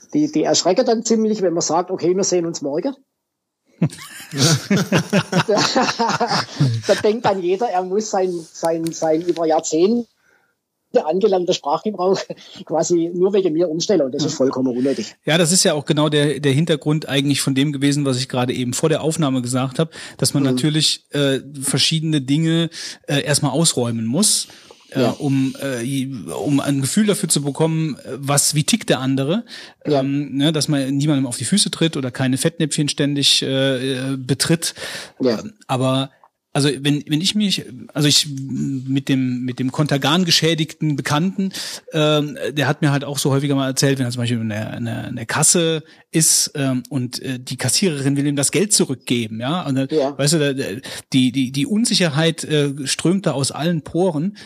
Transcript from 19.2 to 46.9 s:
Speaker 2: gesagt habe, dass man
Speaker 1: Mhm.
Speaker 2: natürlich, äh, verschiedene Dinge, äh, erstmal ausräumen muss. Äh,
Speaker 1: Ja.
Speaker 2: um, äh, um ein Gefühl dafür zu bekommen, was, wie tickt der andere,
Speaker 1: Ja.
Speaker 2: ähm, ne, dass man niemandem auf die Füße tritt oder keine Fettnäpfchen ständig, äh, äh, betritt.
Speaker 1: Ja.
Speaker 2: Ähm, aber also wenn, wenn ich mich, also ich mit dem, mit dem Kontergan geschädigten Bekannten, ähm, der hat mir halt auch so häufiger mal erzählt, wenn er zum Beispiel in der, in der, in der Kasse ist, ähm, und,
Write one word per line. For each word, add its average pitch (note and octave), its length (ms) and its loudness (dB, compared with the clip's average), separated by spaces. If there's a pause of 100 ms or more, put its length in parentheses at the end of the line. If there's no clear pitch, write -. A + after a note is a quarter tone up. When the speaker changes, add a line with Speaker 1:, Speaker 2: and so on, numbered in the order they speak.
Speaker 2:
gesagt B2+ 380 -4
habe, D#3+ 120 0 (260)
dass - 160 0
man C#3 100 2
Speaker 1:
Mhm. C3 60 2
Speaker 2:
natürlich, D3+ 640 0
äh, C#3 280 0 (220)
verschiedene D#3 600 0
Dinge, D#3+ 480 2 (380)
äh, C#3+ 160 0
erstmal C#3+ 280 0
ausräumen A#2+ 540 0
muss. D#3 420 0 (440)
Äh, C3 100 0
Speaker 1:
Ja. A#2 160 4
Speaker 2:
um, C3+ 420 0
äh, C3+ 460 -4 (260)
um C#3 300 0
ein C#3 180 0
Gefühl G3+ 280 2
dafür F3+ 200 0
zu D#3+ 140 2
bekommen, D#3+ 560 0 (200)
was, C#3 380 0
wie D#3 80 2
tickt - 260 0
der C3+ 100 2
andere, C3+ 440 0 (420)
Speaker 1:
Ja. D3 140 2
Speaker 2:
ähm, C#3 380 -2
ne, D3+ 160 2
dass D3+ 160 0
man C#3 260 0
niemandem C#3 300 2
auf A#2+ 120 -6
die B2+ 60 -6
Füße F#3+ 280 2
tritt E3 260 0
oder C3 140 -4
keine C3 260 0
Fettnäpfchen D#3 500 0
ständig, C#3+ 540 2
äh, C3+ 720 0
äh, C3+ 40 -4
betritt. C#3 580 0 (440)
Speaker 1:
Ja. A#2 200 2
Speaker 2:
Ähm, G#2 140 -12 (140)
aber C3 440 0 (420)
also C#3+ 160 2
wenn, C#3+ 400 0
wenn D3+ 100 2
ich F#3+ 160 -2
mich, G#3 300 0 (280)
also D3 140 2
ich D3 220 2
mit C3+ 800 -4
dem, B2+ 340 0
mit B2+ 160 -6
dem C3 140 -2
Kontergan D3 500 2
geschädigten D#3+ 720 0
Bekannten, F3 560 -2 (400)
ähm, D3+ 460 2 (160)
der C#3+ 160 0
hat D3+ 120 0
mir C#3+ 120 4
halt C#3 100 0
auch C#3 140 -6
so D3 140 0
häufiger C#3 240 2
mal C3+ 120 0
erzählt, C3+ 320 2
wenn C3 60 0
er A#2+ 80 -4
zum B2 80 -4
Beispiel A#2+ 180 0
in A2 80 -2
der, A2 300 -4
in A2+ 80 -6
der, A#2 240 -6
in - 80 -8
der A2+ 80 -10
Kasse E3 580 0 (280)
ist, - 440 2
ähm, C3 320 -2
und, B2 340 -6